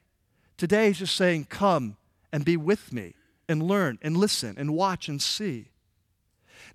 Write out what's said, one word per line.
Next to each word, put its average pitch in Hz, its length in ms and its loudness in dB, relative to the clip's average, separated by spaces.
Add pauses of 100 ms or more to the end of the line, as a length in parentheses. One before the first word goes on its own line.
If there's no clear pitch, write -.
(580)
Today 208 300 4
he's 185 100 2
just 180 180 -2
saying, 170 300 2
"Come 147 500 0 (340)
and 147 140 -2
be 170 140 4
with 175 340 -2
me 101 220 -10 (340)
and 156 140 0
learn 175 400 0
and 160 160 -2
listen 151 400 0
and 147 160 -2
watch 180 340 -2
and 143 120 -6
see." 143 500 -6 (1040)